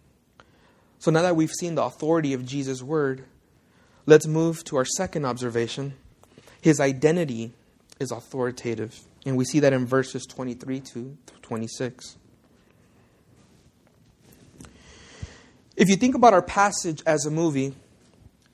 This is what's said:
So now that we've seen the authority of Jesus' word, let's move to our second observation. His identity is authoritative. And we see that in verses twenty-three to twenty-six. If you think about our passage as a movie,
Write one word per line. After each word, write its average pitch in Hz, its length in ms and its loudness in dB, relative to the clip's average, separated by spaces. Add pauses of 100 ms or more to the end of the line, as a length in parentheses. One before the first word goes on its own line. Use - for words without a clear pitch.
(1000)
So - 100 -2
now 160 120 2
that 180 120 2
we've 160 160 0
seen 175 240 -8
the 139 80 0
authority 151 500 -2
of 123 140 -8
Jesus' 131 340 -8
word, 135 440 -4 (800)
let's 156 200 10
move 160 380 -2
to - 120 -6
our 127 80 2
second - 400 -4
observation. 123 680 -4 (680)
His 151 180 4
identity 139 760 0 (440)
is 123 140 -6
authoritative. 120 880 -8 (260)
And 135 100 -2
we 127 80 0
see 147 160 0
that 143 120 6
in 131 120 0
verses 131 400 -2
twenty-three 131 560 -10
to 135 360 -14 (260)
twenty-six. 117 760 -10 (3500)
If 196 120 4
you 196 80 4
think 254 180 2
about 240 200 8
our 175 80 6
passage 190 640 -2
as 151 200 2
a 151 40 -4
movie, 147 440 -2 (800)